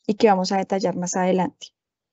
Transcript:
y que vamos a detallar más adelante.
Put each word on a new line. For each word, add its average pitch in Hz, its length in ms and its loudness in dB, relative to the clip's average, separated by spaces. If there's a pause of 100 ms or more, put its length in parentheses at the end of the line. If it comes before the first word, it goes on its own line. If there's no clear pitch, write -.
y 214 80 -2
que 220 140 4
vamos 185 240 2
a 196 60 -2
detallar 190 380 -2
más 180 200 -6
adelante. 185 540 -2 (440)